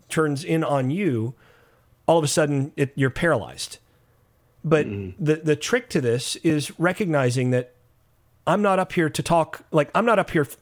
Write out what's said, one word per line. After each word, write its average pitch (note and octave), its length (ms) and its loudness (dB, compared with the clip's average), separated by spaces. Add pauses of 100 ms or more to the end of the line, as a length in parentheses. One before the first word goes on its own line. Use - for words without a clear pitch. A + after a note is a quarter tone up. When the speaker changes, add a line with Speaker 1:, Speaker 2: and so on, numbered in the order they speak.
Speaker 1:
turns D3+ 360 0
in E3 200 2
on C3 260 0
you, C3+ 440 -2 (720)
all E3 120 4
of D#3 60 0
a C#3+ 40 0
sudden C#3+ 480 0
it, C#3 200 0
you're C3+ 140 2
paralyzed. A#2 680 -2 (880)
But D#3 220 2
Speaker 2:
Mm. G2 340 -8
Speaker 1:
the, D#3 160 2
the D#3 180 0
trick B3 360 -4
to E3+ 100 0
this B2 360 -2
is D3+ 440 -2
recognizing C#3+ 720 0
that B2 220 -2 (760)
I'm F#3 140 2
not G3 180 2
up F3+ 120 -4
here D#3+ 160 2
to - 140 -4
talk, E3 480 0
like, D3 240 2
I'm G3+ 100 2
not A3+ 140 4
up - 120 -2
here D#3+ 120 2
f-, - 200 -6